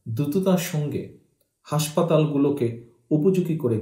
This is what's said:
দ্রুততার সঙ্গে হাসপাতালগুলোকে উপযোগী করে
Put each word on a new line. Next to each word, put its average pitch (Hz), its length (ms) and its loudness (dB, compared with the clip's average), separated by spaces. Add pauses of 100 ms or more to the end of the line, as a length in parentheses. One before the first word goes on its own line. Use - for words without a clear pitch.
দ্রুততার 170 640 0
সঙ্গে 147 320 -4 (640)
হাসপাতালগুলোকে 147 1000 2 (440)
উপযোগী 165 460 2
করে 113 260 0